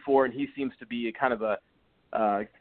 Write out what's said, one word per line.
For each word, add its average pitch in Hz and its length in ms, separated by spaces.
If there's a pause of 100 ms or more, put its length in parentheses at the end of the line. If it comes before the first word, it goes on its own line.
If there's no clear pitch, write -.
for, 135 180
and 127 80
he 135 140 (100)
seems 135 220
to 120 80
be 117 220
a 110 40
kind 131 200
of 110 100
a, 107 160 (540)
uh, 104 300 (180)